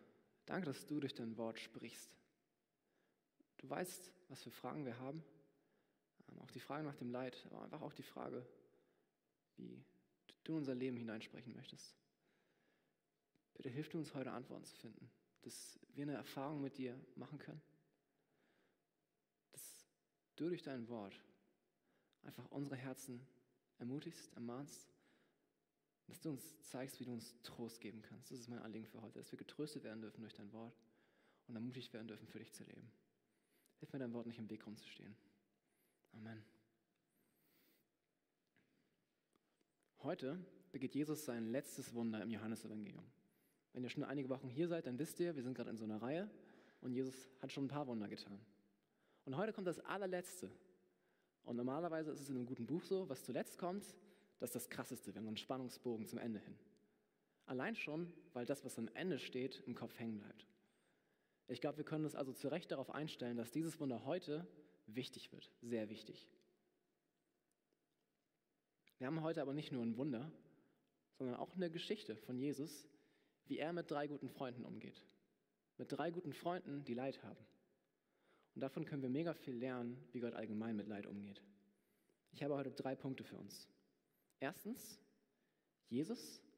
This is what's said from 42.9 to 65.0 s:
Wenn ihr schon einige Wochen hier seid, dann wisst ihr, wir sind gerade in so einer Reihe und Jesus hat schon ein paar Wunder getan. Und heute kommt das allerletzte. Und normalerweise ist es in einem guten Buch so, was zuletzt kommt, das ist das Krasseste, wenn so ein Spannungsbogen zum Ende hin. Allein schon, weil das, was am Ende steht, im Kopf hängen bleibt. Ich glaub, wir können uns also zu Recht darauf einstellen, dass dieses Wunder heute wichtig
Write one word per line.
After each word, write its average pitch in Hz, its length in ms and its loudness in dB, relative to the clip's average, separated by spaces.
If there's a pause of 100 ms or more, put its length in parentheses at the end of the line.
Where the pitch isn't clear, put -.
Wenn 127 80 0
ihr 120 80 2
schon 147 140 2
einige 135 260 2
Wochen 131 180 0
hier 147 200 4
seid, 165 180 4
dann 123 120 2
wisst 160 220 2
ihr, 175 160 6
wir 131 60 2
sind 127 100 2
gerade 120 160 0
in 117 80 0
so 110 80 0
einer 107 160 2
Reihe 165 300 4 (500)
und 127 120 0
Jesus 131 360 2 (140)
hat 135 100 -2
schon 139 140 2
ein - 20 4
paar 143 180 2
Wunder 110 220 2
getan. 101 320 -6 (880)
Und 131 100 0
heute 208 160 6
kommt 202 140 2
das 165 140 4
allerletzte. 185 720 0 (960)
Und 120 100 2
normalerweise 156 540 4
ist 131 100 0
es 139 100 -4
in 131 60 2
einem 123 100 2
guten 120 180 0
Buch 165 200 4
so, 190 260 4
was 127 120 -2
zuletzt 135 360 0
kommt, 185 260 2 (540)
das 123 100 2
ist - 60 -2
das - 160 -2
Krasseste, 113 440 -2
wenn 107 100 -2
so 110 60 0
ein 110 60 0
Spannungsbogen 120 720 0
zum 117 120 -2
Ende 110 200 2
hin. 101 160 -8 (920)
Allein 147 320 2
schon, 170 340 0 (220)
weil 123 140 0
das, 139 180 2
was 123 140 -6
am 113 160 2
Ende 156 240 4
steht, 127 480 0
im 123 80 0
Kopf 117 240 -6
hängen 113 180 0
bleibt. 107 300 -8 (1040)
Ich 120 120 0
glaub, 147 160 4
wir 151 80 0
können 156 220 4
uns 143 80 2
also 131 180 0
zu 135 160 2
Recht 170 220 2
darauf 135 200 0
einstellen, 127 460 0
dass 113 140 2
dieses 160 280 4
Wunder 123 280 2
heute 160 400 2 (400)
wichtig - 460 -2